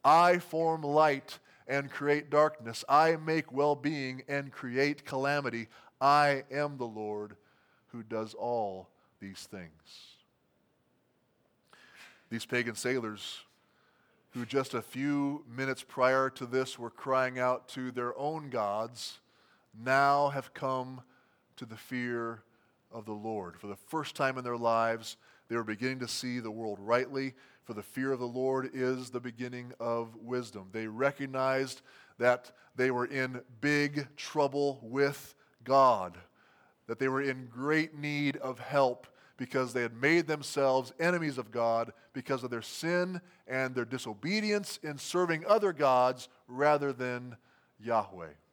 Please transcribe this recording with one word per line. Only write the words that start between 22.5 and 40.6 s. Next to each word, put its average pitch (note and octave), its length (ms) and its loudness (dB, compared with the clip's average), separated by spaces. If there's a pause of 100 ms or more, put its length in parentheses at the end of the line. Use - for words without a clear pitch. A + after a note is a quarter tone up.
of A2 140 -12
the A2 80 -8
Lord. G#2 440 -8
For G#2+ 80 -16
the G2+ 100 -10
first - 380 -6
time C3 220 0
in B2+ 80 -8
their A#2+ 120 -4
lives, A2+ 600 0 (320)
they A#2 80 -2
were A#2 80 0
beginning B2 360 -4
to B2 80 -4
see B2 300 -4
the A2+ 120 -6
world G#2+ 300 -6
rightly, B2+ 540 0 (300)
for A#2 80 -12
the G#2 100 -8
fear C3 300 -4
of B2+ 60 0
the B2 80 -4
Lord C3 480 -2
is B2+ 360 -2
the A#2+ 100 -6
beginning B2 600 -10
of A#2 360 -2
wisdom. A2+ 540 -6
They A2 160 -6
recognized C3 920 -2 (380)
that B2 340 4 (240)
they B2+ 140 2
were B2 160 0
in B2+ 360 -4 (200)
big D3 540 0
trouble C#3+ 640 0
with C3 520 -2 (300)
God, A#2 540 6 (720)
that A2+ 100 -8
they C3+ 100 0
were C3+ 140 0
in C3 240 -4
great D3+ 480 -2
need D3 420 -2
of C3 220 -6
help C3+ 480 0 (300)
because B2+ 380 -2
they B2 80 2
had A#2 180 -4
made D#3+ 260 4
themselves C3+ 720 0